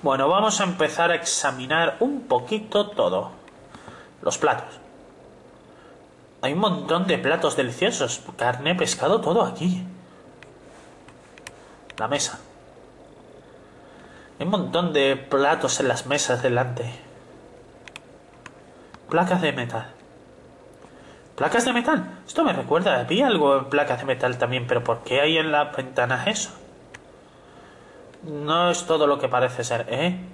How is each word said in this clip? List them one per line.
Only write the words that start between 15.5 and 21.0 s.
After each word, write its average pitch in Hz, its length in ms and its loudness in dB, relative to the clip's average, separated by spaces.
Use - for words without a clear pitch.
en 135 80 2
las 120 180 0
mesas 127 360 0
delante. 123 500 0
Placas 180 320 2
de 156 120 0
metal. 123 340 -6